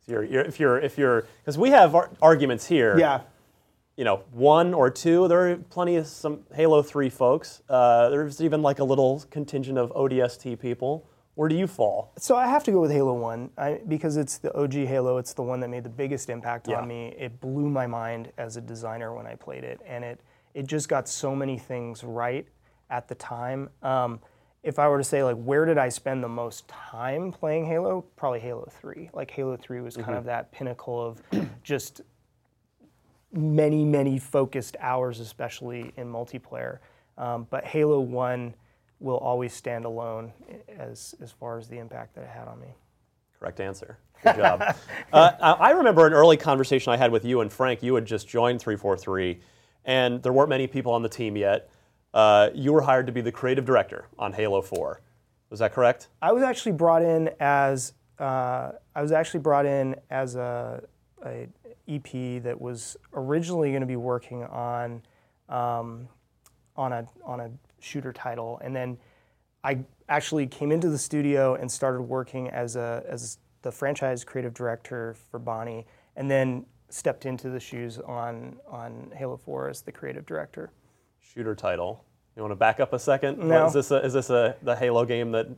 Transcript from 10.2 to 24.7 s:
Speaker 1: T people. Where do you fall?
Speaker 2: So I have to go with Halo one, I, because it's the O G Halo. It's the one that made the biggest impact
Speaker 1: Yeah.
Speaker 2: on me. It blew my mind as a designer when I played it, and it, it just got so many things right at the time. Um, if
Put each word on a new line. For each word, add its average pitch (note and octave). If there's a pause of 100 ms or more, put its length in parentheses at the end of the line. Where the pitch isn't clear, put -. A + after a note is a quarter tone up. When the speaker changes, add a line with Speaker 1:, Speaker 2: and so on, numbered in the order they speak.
Speaker 1:
T B2
people. B2+ (280)
Where D#3
do D#3
you F#3
fall? G#2
Speaker 2:
So -
I B3+
have C#4+
to A3+
go F#3+
with D#3
Halo C3+
one, A#2
I, C#3+
because D3+
it's D3
the D3+
O C#3+
G C#3
Halo. B2+
It's B2
the -
one B2+
that B2
made B2
the A#2
biggest C3+
impact A#2
Speaker 1:
Yeah. A#2
Speaker 2:
on A#2+
me. A#2
It B2
blew C#3+
my C3
mind A#2
as A#2
a A#2+
designer A2+
when A2+
I A#2
played C3
it, B2
and B2
it, A#2+ (340)
it C3+
just D3
got C3+
so C#3
many C3+
things A#2
right A#2+ (420)
at B2
the B2
time. C3 (140)
Um, B2+ (440)
if D3+